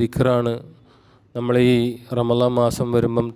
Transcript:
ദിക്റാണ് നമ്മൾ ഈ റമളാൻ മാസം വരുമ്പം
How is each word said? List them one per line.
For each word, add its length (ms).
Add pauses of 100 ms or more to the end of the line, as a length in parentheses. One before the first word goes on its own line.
ദിക്റാണ് 520 (840)
നമ്മൾ 180 (160)
ഈ 80 (400)
റമളാൻ 400
മാസം 360
വരുമ്പം 420